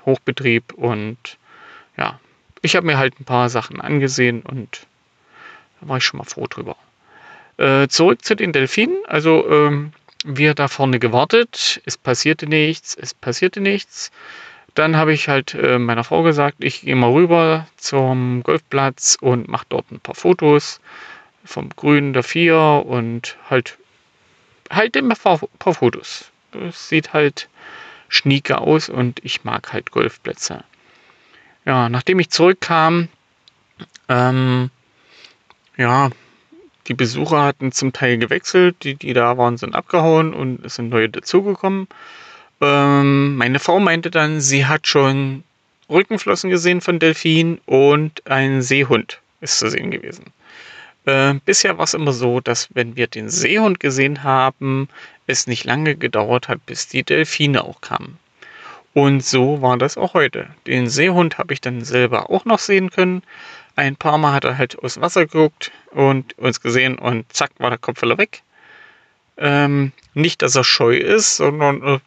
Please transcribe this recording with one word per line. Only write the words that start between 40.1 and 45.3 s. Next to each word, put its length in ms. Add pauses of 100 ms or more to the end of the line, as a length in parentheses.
und 320
es 100
sind 140
neue 200
dazugekommen. 800 (720)
Ähm, 720
meine 240
Frau 200
meinte 300
dann, 320
sie 240
hat 220
schon 560 (440)